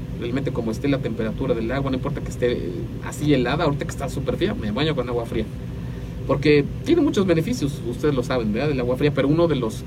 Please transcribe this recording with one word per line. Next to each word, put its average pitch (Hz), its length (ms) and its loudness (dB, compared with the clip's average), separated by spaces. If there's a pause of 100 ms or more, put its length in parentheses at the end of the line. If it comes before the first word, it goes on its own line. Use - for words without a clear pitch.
(200)
realmente 131 320 -2
como 113 200 -2
esté 123 160 -2
la 143 120 2
temperatura 110 540 -2
del 113 180 -2
agua, 135 200 0
no 127 60 0
importa 135 240 -4
que - 80 -6
esté, 123 240 0
eh, - 180 -4 (340)
así 147 280 2
helada, 135 320 2
ahorita 143 200 0
que - 60 -6
está - 180 -6
súper - 280 -4
fría, 170 160 0
me 104 180 -4
baño 147 240 0
con 123 140 -2
agua 120 160 -2
fría. 113 200 -2 (840)
Porque 143 380 4 (180)
tiene 339 180 4
muchos 277 240 4
beneficios, 165 640 0
ustedes 131 240 0
lo 131 80 0
saben, 120 300 0
¿verdad? 127 160 0
Del 131 140 0
agua 123 160 0
fría, 143 160 4
pero 139 160 2
uno 165 180 6
de 151 80 4
los 117 320 -2